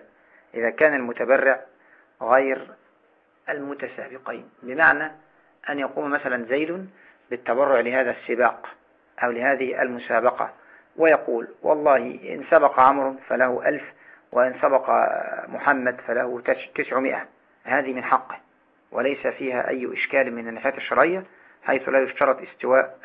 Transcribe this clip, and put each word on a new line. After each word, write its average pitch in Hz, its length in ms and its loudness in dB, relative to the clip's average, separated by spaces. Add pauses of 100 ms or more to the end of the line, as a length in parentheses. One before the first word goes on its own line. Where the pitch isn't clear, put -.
(540)
إذا 117 160 -2
كان 151 240 4
المتبرع 127 640 2 (640)
غير 131 440 2 (840)
المتسابقين، 131 1000 -10 (140)
بمعنى 151 500 0 (560)
أن 143 100 -4
يقوم 143 320 -4
مثلا 127 340 -4
زيد 160 460 -4 (400)
بالتبرع 123 500 2
لهذا 120 300 0
السباق 117 560 -2 (580)
أو 123 60 0
لهذه 131 520 -2
المسابقة، 120 680 0 (460)
ويقول: 139 520 2 (140)
"والله 147 340 4 (380)
إن 139 160 -10
سبق 143 300 6
عمرو 135 340 6 (140)
فله 123 400 0
ألف، - 240 -2 (400)
وإن 123 300 2
سبق 135 280 2 (580)
محمد 127 520 0
فله 123 400 -4
تش-، - 340 -2
تسعمائة"، 131 520 -2 (380)
هذه 131 280 0
من 123 120 -8
حقه - 320 -2 (560)
وليس 131 340 -2
فيها 127 420 -4
أي 127 240 -4
إشكال 127 420 0
من 117 140 -10
الناحية 113 280 -4
الشرعية، 175 480 0 (380)
حيث 135 260 -2
لا 135 140 4
يشترط 131 400 0
استواء - 640 0